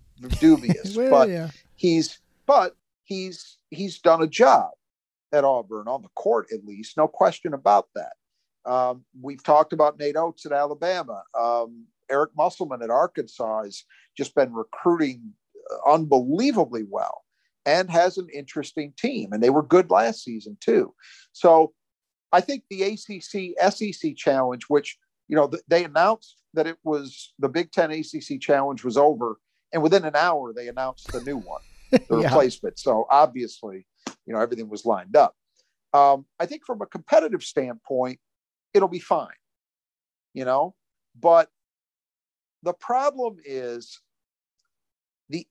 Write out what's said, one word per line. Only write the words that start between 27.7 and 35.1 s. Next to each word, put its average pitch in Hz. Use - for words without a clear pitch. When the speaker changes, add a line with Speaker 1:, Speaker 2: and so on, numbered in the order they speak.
Speaker 1:
Ten 165
A 156
C 151
C 135
challenge 139
was 123
over. 123
And 160
within 170
an 151
hour, 147
they 120
announced 131
the 127
new 135
one, 87
Speaker 2:
<laughs> -
Speaker 1:
the 262
Speaker 2:
Yeah. -
Speaker 1:
replacement. 131
So 113
obviously, 120
you 113
know, 110
everything 113
was 104
lined 101